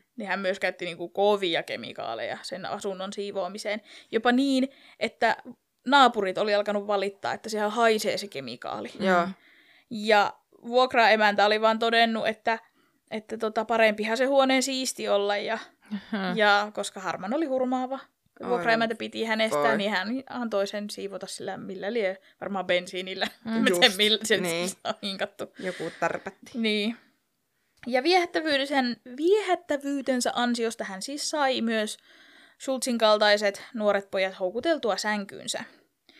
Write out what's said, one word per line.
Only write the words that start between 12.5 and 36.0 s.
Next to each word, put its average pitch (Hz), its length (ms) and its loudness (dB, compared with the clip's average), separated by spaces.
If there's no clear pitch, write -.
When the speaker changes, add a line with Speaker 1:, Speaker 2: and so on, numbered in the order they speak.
Speaker 1:
että 220 280 -10
tota, 220 260 -2
parempihan 220 520 2
se 262 80 0
huoneen 262 380 4
siisti 262 460 -4
olla. 202 280 2
Ja, 220 220 -4
Speaker 2:
Aha. 190 440 -4
Speaker 1:
ja 208 380 4
koska 196 260 -8
Harman 185 340 -6
oli 320 120 0
hurmaava, 254 520 -2
Speaker 2:
Oi - 60 -8
Speaker 1:
vuokraemäntä 226 460 2
piti 220 300 -8
hänestä, 220 340 0
Speaker 2:
voi. 226 180 4
Speaker 1:
niin 208 140 0
hän 190 180 -2
antoi 214 360 -2
sen 208 240 -8
siivota 196 360 -10
sillä 190 300 -10
millä 196 360 -8
lie, 190 240 -2
varmaan 190 260 -6
bensiinillä. 185 600 -2
Speaker 2:
Mm. 220 60 -8
Speaker 1:
<laughs> - 20 -4
Mä 226 60 -2
en 226 60 2
tiedä, 180 220 4
Speaker 2:
Just, 196 100 2
Speaker 1:
millä 214 260 2
se 220 140 2
Speaker 2:
niin. 175 320 -2
Speaker 1:
on - 180 -4
hinkattu. 202 560 -8
Speaker 2:
Joku 175 320 -8
tarpetti. - 540 -6
Speaker 1:
Niin. 220 420 -2
Ja 247 160 0
viehättävyyden-, 285 1120 0
viehättävyytensä 285 1160 0
ansiosta 233 500 -2
hän 190 180 -10
siis 285 280 -8
sai 269 300 2
myös 220 360 -2
Schultzin 254 360 -2
kaltaiset 214 640 4
nuoret 202 360 0
pojat 190 300 -2
houkuteltua 220 560 0
sänkyynsä. 208 680 -6